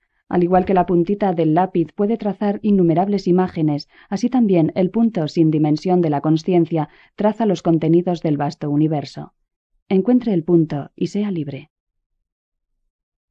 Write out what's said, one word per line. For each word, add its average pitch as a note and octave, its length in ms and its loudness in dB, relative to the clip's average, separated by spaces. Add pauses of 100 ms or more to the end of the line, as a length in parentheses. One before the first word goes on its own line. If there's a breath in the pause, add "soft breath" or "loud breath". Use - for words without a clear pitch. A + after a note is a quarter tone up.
(300)
Al F3+ 140 2
igual F3+ 200 2
que G3 100 -2
la F3+ 120 2
puntita F#3+ 480 0
del D#3+ 200 0
lápiz F3 400 0
puede G#3 220 -2
trazar G#3 460 -4
innumerables F#3+ 640 2
imágenes, E3+ 640 0 (200 soft breath)
así G#3 200 -4
también F#3+ 460 2
el F#3 140 0
punto G#3+ 380 -2
sin D#3+ 240 2
dimensión D#3 480 0
de E3 120 0
la C#3+ 100 -2
consciencia D#3+ 640 0 (280 soft breath)
traza G#3 300 -2
los F#3 160 0
contenidos E3 600 0
del D3+ 160 -2
vasto C#3+ 320 -6
universo. D3 640 -4 (580)
Encuentre A3 440 0
el D#3+ 80 0
punto D#3+ 520 0
y F3+ 120 -4
sea G3+ 240 -4
libre. D3+ 400 -10 (1600)